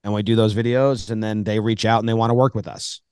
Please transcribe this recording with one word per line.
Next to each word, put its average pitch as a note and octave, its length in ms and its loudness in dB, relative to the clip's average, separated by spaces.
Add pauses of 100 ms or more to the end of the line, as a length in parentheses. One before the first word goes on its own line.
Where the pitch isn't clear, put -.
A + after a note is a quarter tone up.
and G#2 80 -2
we G#2 100 -2
do A2+ 140 2
those G#2+ 180 4
videos, A#2+ 560 0
and A2 100 -4
then G#2+ 220 -4
they G#2+ 160 -2
reach A2 240 -2
out A2+ 160 2
and A2 80 -2
they A2+ 60 0
wanna A2+ 200 2
work B2+ 220 2
with G#2 140 -6
us. - 320 -14 (100)